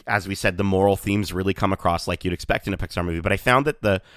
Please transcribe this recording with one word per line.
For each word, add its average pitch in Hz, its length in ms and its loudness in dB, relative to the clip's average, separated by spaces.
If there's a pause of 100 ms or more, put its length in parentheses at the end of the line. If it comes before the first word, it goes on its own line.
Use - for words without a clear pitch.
as 104 220 -2
we 98 60 -4
said, 95 220 0
the 101 80 0
moral 98 320 4
themes 101 360 -2
really 92 220 0
come 95 180 0
across 85 360 0
like 90 160 -4
you'd 90 80 -2
expect - 340 -2
in 101 60 -2
a 92 60 -4
Pixar 87 260 -4
movie. 85 160 -4
But 95 120 0
I 101 40 2
found 127 300 2
that 151 160 -4
the, 98 180 2 (160)